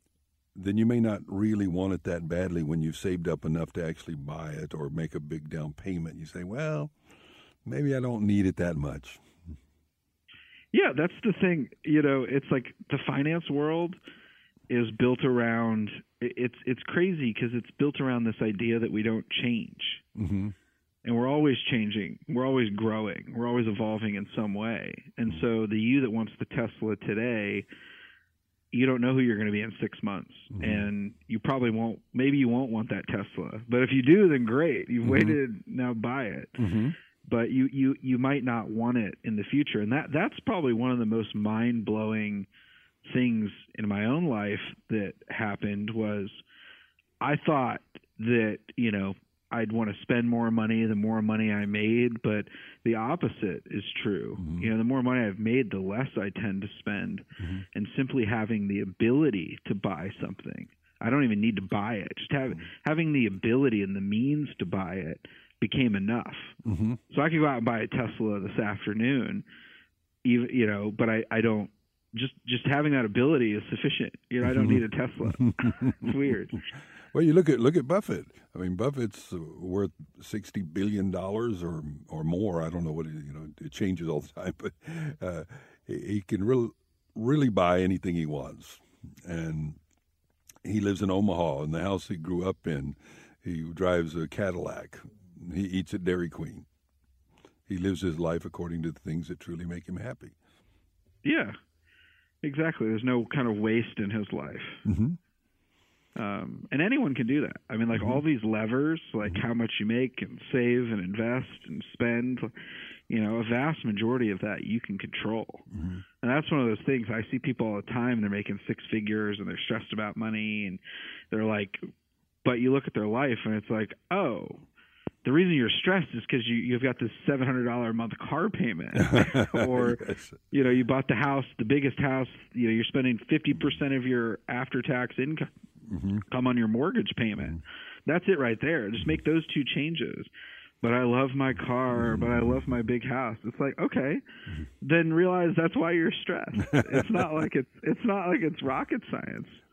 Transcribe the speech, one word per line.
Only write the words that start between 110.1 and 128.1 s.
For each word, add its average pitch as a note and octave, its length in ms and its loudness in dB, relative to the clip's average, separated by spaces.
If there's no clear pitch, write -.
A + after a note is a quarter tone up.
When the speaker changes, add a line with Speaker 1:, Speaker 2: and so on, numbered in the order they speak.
Speaker 2:
and - 180 -10
save A#2+ 400 4
and G#2 80 -2
invest A2+ 480 -2
and - 160 -8
spend, A#2+ 460 0
you A2+ 140 0
know, G#2+ 140 0
a A#2 80 0
vast B2+ 400 0
majority A2+ 460 0
of F#2+ 100 -2
that G#2 240 -4
you A#2 160 -2
can G2 160 -8
control. G#2+ 500 -6
Speaker 1:
Mm-hmm. F2+ 220 -6
Speaker 2:
And A#2+ 80 0
that's D3 200 0
one D3 100 2
of A#2+ 80 2
those A2 180 -2
things. A#2+ 240 0
I A2+ 200 -4
see C3 100 -2
people A#2+ 260 -2
all G#2 100 -2
the G2+ 160 -8
time, A#2+ 280 0
they're G#2 100 0
making G2+ 380 -4
six - 220 -6
figures G#2+ 500 -2
and F#2+ 80 -8
they're F#2 160 -8
stressed A2 280 -4
about G#2+ 240 -6
money, G#2+ 500 -4
and F#2 120 -8
they're A2 140 0
like, G#2 300 0
but B2 160 2
you B2+ 120 4
look C3+ 140 2
at - 80 -6
their G#2+ 140 0
life A#2+ 360 0
and G#2+ 100 0
it's G#2+ 160 -4
like, A2 220 -2
oh, E3 340 -2
the B2+ 80 2
reason F3 220 6
you're A#2+ 160 4
stressed F#3 340 2
is A#2 160 -6
'cause C3 160 2
you, A#2 100 2
you've A#2+ 260 0
got B2+ 180 0
this A#2 100 -2
seven C3 200 2
hundred B2+ 180 2
dollar A#2+ 240 0
a A2+ 60 0
month A2+ 240 -2